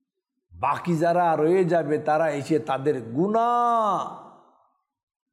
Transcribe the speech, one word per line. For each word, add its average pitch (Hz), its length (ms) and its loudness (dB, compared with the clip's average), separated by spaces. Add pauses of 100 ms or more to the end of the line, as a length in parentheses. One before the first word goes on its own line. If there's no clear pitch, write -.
(520)
বাকি 143 440 -2
যারা 170 400 2
রয়ে 170 280 4
যাবে 156 340 0
তারা 151 320 0
এসে 143 280 0
তাদের 135 440 -2
গুনাহ 214 1200 0 (1120)